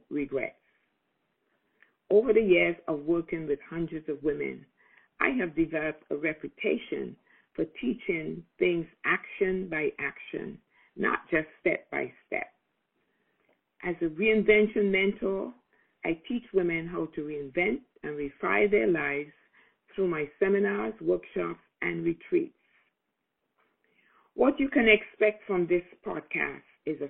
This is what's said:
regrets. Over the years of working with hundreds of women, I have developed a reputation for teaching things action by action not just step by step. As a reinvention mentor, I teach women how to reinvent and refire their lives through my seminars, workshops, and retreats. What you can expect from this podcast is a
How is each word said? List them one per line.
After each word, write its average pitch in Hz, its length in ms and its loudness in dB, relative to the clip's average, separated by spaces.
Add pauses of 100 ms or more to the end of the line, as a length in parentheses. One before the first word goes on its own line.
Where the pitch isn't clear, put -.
regrets. 139 460 -4 (1500)
Over 220 220 6
the 220 100 6
years 170 360 4 (100)
of 147 140 -4
working 165 440 -2
with 143 140 -2 (100)
hundreds 165 380 -6
of 139 160 -6
women, 143 420 -4 (540)
I - 180 4
have 170 200 -2
developed 156 520 -2
a 147 60 -2
reputation 147 1040 -4 (360)
for 156 120 -2 (160)
teaching 165 600 -4 (160)
things 170 300 2 (180)
action 185 640 -2
by 156 200 -2 (100)
action - 580 -8 (420)
not - 320 -2
just 156 160 0 (140)
step - 280 -2
by - 220 -6 (160)
step. - 180 -4 (1400)
As 175 180 -4
a 170 40 0
reinvention 214 840 4
mentor, 196 600 -2 (540)
I 165 220 -4
teach 240 160 -4 (100)
women 170 340 0
how 165 280 -6
to 156 60 -6
reinvent 147 580 -4 (240)
and 147 120 -8
refire 185 540 0
their 208 180 4
lives 147 440 -2 (640)
through 190 140 0
my 151 200 -4 (100)
seminars, 202 600 2
workshops, 170 600 -2 (200)
and 170 240 -4
retreats. 165 480 -2 (1800)
What 269 240 4
you 277 100 0
can 233 180 4
expect 214 600 4
from 180 200 0
this 175 160 2 (220)
podcast 147 560 -6 (240)
is 151 160 -6
a 143 80 -6